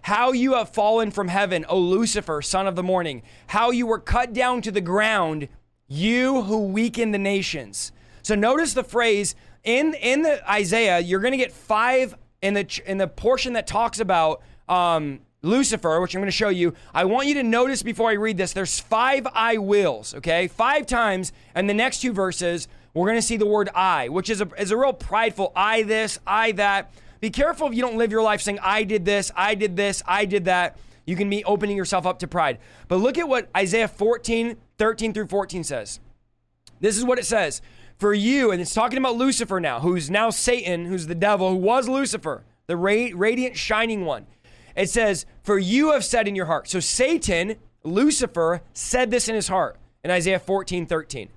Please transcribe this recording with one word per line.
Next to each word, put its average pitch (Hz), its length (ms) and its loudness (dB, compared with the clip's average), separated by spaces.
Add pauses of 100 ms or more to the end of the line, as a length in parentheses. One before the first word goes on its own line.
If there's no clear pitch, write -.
"How 240 300 2
you 262 220 2
have 220 160 0
fallen 220 400 2
from 196 180 -4
heaven, 180 400 0
O 180 100 2
Lucifer, 185 640 0
son 190 260 -2
of 185 100 -2
the 185 60 -4
morning. 170 400 -2 (260)
How 226 220 2
you 240 160 0
were 226 120 0
cut 247 340 -2
down 247 300 0
to 220 80 -6
the 196 100 -2
ground, 175 680 -2 (400)
you 240 540 2
who 208 240 -2
weaken 226 440 -2
the 202 80 -2
nations." 185 720 -4 (320)
So 214 120 0
notice 262 400 2
the 254 100 0
phrase 214 500 2 (300)
in, 285 300 2
in 254 280 0
the 285 280 0
Isaiah, 208 500 2
you're 180 200 0
gonna 254 160 0
get 254 160 -2
five 240 640 0 (260)
in 196 120 0
the 202 100 0
ch-, - 160 -8
in 190 180 -6
the 190 100 0
portion 254 460 0
that 220 120 -2
talks 226 320 -2
about, 170 440 2 (260)
um, 165 520 0 (220)
Lucifer, 180 580 2
which 180 140 -4
I'm 190 80 -4
gonna 196 80 -2
show 208 180 0
you. 175 240 2 (220)
I 175 100 2
want 254 240 0
you 294 60 0
to 277 80 0
notice 247 400 2
before 226 260 -2
I 220 60 2
read 208 240 -2
this, 185 160 -4
there's 190 260 -4
five 254 540 0
"I 226 240 0
wills," 196 560 0
okay? 165 340 0
Five 269 380 0
times 202 460 0 (220)
in 185 120 0
the 202 80 0
next 240 260 0
two 254 120 -2
verses, 180 560 -2 (260)
we're 175 120 0
gonna 226 160 2
see 233 140 -2
the 208 100 2
word 208 280 2
"I," 175 340 2
which 185 220 -4
is 202 100 -2
a, 202 160 -2
is 190 140 -4
a 220 60 2
real 262 160 2
prideful, 208 640 -2
"I 220 260 2
this, 220 440 -2
I 220 260 2
that." 196 400 0 (280)
Be 214 100 -2
careful 302 360 0
if 233 80 -4
you 247 60 0
don't 240 160 -2
live 226 140 2
your 220 120 2
life 214 180 2
saying, 202 220 -4
"I 202 220 2
did 196 200 -2
this, 202 320 0
I 202 180 0
did 196 220 -2
this, 202 300 -2
I 202 180 0
did 185 220 -2
that." 180 320 0 (280)
You 180 80 -2
can 202 160 -2
be 202 140 -2
opening 202 320 0
yourself 185 300 -2
up 180 140 -2
to 175 80 -8
pride. 151 300 0 (300)
But 180 80 2
look 240 200 2
at 330 120 -2
what 247 280 0
Isaiah 202 320 2
fourteen, 233 680 0 (220)
thirteen 220 340 0
through 208 160 -4
fourteen 190 340 -4
says. 117 380 -8 (800)
This 202 180 0
is 247 60 -2
what 247 140 2
it 220 80 -6
says. 185 360 0 (360)
"For 208 140 2
you," 233 380 4
and 180 100 0
it's - 140 -6
talking 240 240 0
about 254 180 0
Lucifer 233 440 0
now, 143 200 -2
who's 170 300 0
now 214 200 2
Satan, 180 560 -2
who's 175 200 -6
the 170 80 -6
devil, 190 360 2
who 190 60 2
was 220 320 2
Lucifer, 240 560 -4 (220)
the 175 100 -2
ra-, 208 380 0
radiant, 240 420 0
shining 214 480 -2
one. 139 220 -6 (480)
It 190 160 0
says, 214 340 2 (180)
"For 202 160 2
you 254 340 2
have 262 120 2
said 226 240 0
in 202 80 -4
your 180 100 -2
heart." 156 220 -2
So 185 120 -2
Satan, 220 760 0 (260)
Lucifer, 175 760 0 (140)
said 247 360 -2
this 240 160 0
in 226 80 -4
his 208 140 -2
heart 175 300 0 (260)
in 165 60 -2
Isaiah 180 280 2
fourteen 185 460 -2
thirteen. 151 520 -6